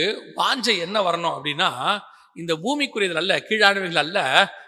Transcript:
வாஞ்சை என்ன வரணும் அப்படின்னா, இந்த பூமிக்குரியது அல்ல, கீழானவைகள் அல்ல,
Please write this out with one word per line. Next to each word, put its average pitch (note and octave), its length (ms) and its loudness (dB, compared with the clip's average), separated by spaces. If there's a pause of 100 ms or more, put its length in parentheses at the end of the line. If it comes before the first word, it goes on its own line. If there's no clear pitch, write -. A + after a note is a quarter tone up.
(340)
வாஞ்சை A3 460 0
என்ன F3+ 220 -4
வரணும் E3+ 340 -2
அப்படின்னா, D3 340 -2 (680)
இந்த E3 220 -6
பூமிக்குரியது G#3 600 -2
அல்ல, F#3 200 0
கீழானவைகள் G3 640 2
அல்ல, F3 180 -2 (480)